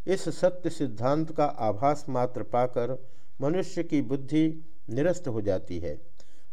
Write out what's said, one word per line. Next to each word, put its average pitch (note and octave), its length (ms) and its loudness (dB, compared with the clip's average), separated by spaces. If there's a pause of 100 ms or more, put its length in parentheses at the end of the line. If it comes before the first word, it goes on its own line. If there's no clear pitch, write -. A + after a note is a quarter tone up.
इस F#3 220 0
सत्य F3+ 420 0
सिद्धांत C#3+ 600 0
का D3+ 120 2
आभास A#2+ 640 2
मात्र B2 340 0
पाकर B2 680 0 (320)
मनुष्य E3+ 440 0
की D#3+ 180 2
बुद्धि D3+ 720 0 (180)
निरस्त D#3+ 380 0
हो A2 120 0
जाती F#2 380 0
है, D#2+ 160 -2 (580)